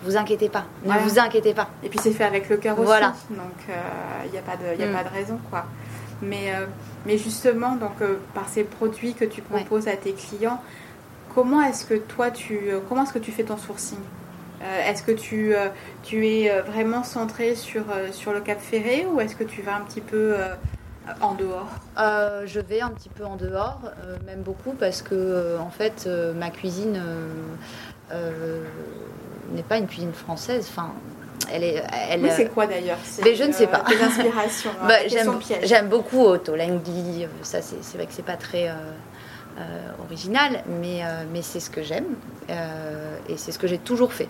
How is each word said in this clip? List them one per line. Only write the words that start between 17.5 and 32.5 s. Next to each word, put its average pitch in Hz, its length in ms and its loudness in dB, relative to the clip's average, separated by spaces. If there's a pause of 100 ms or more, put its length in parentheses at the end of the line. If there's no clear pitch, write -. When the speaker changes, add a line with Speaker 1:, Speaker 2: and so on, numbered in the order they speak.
Speaker 2:
sur, 226 280 -4 (100)
euh, 190 180 -2
sur 202 220 -4
le 202 80 0
Cap 208 200 -2
Ferré 240 460 2
ou 330 140 2
est-ce 220 160 -2
que 226 80 -2
tu 214 180 -6
vas 202 140 -2
un 208 60 -4
petit 214 180 -10
peu, 214 360 2
euh, 185 200 -2 (640)
en 202 140 4
dehors ? 190 340 -2 (320)
Speaker 1:
Euh, 208 460 2
je 190 120 -6
vais 208 220 -2
un 240 100 2
petit - 200 -12
peu 208 140 -12
en 196 120 -8
dehors, 190 420 -2 (260)
euh, 180 120 -10 (100)
même 190 160 -10
beaucoup, 190 300 -6
parce 190 300 -2
que, - 120 -4
euh, 180 460 0
en 170 100 -8
fait, 220 380 -2
euh, 170 260 0
ma 175 160 -4
cuisine, 190 500 -4
euh, 165 280 -6 (840)
euh, 165 520 -4 (880)
n'est 170 100 -4
pas 214 160 0
une 202 80 0
cuisine 170 260 -6
française. 196 560 -4
Enfin, 170 220 -8 (640)
elle 165 100 -2
est, 165 180 2 (300)
elle, 175 120 2
Speaker 2:
Oui, - 60 8
Speaker 1:
euh, - 80 6
Speaker 2:
c'est 226 160 6